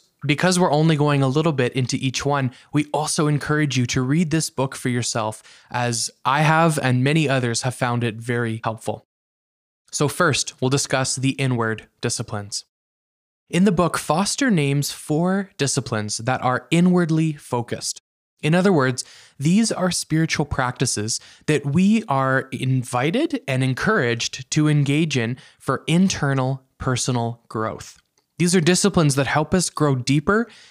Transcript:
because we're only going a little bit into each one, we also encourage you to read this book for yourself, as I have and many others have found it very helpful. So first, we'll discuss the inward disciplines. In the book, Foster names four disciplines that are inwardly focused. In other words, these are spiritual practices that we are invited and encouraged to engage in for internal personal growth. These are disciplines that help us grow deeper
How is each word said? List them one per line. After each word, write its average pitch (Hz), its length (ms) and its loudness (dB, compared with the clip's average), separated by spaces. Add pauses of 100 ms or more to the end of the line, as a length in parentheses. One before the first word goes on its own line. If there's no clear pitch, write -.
(260)
because 175 320 2
we're 175 140 4
only 156 240 4
going 143 260 2
a 135 60 4
little 156 240 2
bit 127 220 0
into 127 220 -2
each 131 300 -4
one, 139 240 0 (220)
we 147 200 0
also 151 340 0
encourage 147 520 0
you 123 80 2
to 131 160 -2
read 151 280 0
this 160 200 0
book 131 240 -4
for - 140 -6
yourself, 117 540 -4 (280)
as 120 400 -4 (140)
I 139 180 2
have 160 360 4
and 127 260 2
many 151 240 2
others 123 340 0
have 127 120 -4
found 120 280 -2
it 113 140 -4
very 117 480 -4
helpful. 110 420 -6 (840)
So 147 160 0
first, - 520 -2
we'll 127 100 0
discuss 135 440 0
the 135 160 -2
inward 117 560 -4 (140)
disciplines. 107 640 -6 (840)
In 175 160 2
the 208 80 6
book, 170 260 0
Foster 202 520 0
names 143 400 0
four 185 680 -2
disciplines 110 600 -2
that 120 240 -2
are 127 280 -2
inwardly 165 640 4
focused. - 680 -8 (420)
In 151 100 2
other 185 200 4
words, 127 300 2 (340)
these 185 340 2
are 180 180 0
spiritual 160 540 -2
practices 123 720 -2 (280)
that 151 180 0
we 196 440 2
are 135 320 2 (120)
invited 131 960 -2
and 131 160 0
encouraged 131 840 -2
to 151 180 2
engage 147 480 2
in 117 220 -2 (200)
for - 280 -4
internal 139 760 0 (140)
personal 120 720 -2
growth. - 500 -8 (400)
These 170 160 2
are 190 60 4
disciplines 175 540 2
that 135 120 0
help 151 280 0
us 180 160 0
grow 143 240 0
deeper 151 520 2 (240)